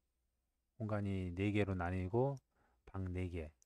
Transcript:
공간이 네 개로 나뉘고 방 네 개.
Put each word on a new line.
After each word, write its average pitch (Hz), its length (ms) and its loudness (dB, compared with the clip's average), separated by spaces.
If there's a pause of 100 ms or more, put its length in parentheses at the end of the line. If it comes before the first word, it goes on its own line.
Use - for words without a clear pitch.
(760)
공간이 101 580 -2
네 101 160 2
개로 98 240 4
나뉘고 92 600 2 (500)
방 95 280 -6
네 92 160 -2
개. 82 220 -6 (140)